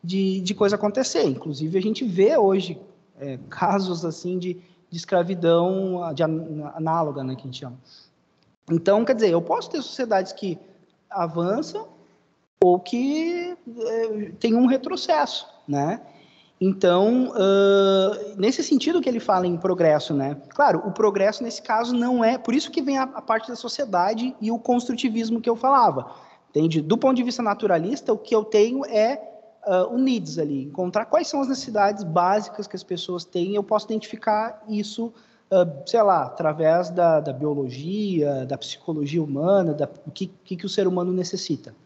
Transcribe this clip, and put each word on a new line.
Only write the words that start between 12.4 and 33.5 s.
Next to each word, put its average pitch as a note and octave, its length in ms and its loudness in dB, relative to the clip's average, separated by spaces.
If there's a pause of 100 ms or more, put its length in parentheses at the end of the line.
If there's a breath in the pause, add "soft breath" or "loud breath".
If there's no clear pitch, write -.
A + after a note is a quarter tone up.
ou F3+ 160 8
que, E4 800 -4 (220)
é, A3 600 -4
tem A3+ 140 2
um B3 140 6
retrocesso, D4 800 0 (200)
né? D3 340 -2 (600 loud breath)
Então, F#3+ 760 4
ah, G3 1000 4
nesse A3+ 240 0
sentido D#4+ 400 2
que B3+ 60 0
ele A#3 120 -2
fala F#3 280 2
em F3 100 0
progresso, E3 560 2
né? C#3 240 -2 (120)
Claro, A3 360 2
o G3 60 -4
progresso G3+ 500 2
nesse A#3 200 -8
caso A#3+ 340 -2
não A#3+ 280 0
é, A#3+ 140 2
por A#3+ 160 -2
isso D4+ 160 0
que E4 120 -2
vem C4+ 160 -2
a, C4 60 0
a B3+ 180 -8
parte A3 260 -2
da A#3+ 80 -10
sociedade A3+ 840 -2
e G#3+ 100 -2
o A#3 80 -4
construtivismo A#3 800 -2
que A#3 100 -2
eu A3+ 60 2
falava, A#3 560 2 (380 loud breath)
entende? D#3+ 320 2
Do E3 160 2
ponto C4 180 4
de B3 80 0
vista A#3+ 180 -4
naturalista, G#3 720 0
o G#3+ 40 0
que - 180 -2
eu G#3+ 80 4
tenho A#3 420 2
é, A#3 340 0 (440)
ah, F#3 240 2
o A#3 100 -4
needs A3 400 0
ali, C#3+ 280 -4
encontrar F3+ 400 -2
quais D#4+ 220 0
são C#4 140 -4
as C4 60 -2
necessidades G#3 560 0
básicas F#3 640 0
que - 80 -14
as F3+ 80 -12
pessoas F3 400 -8
têm, F3+ 280 -4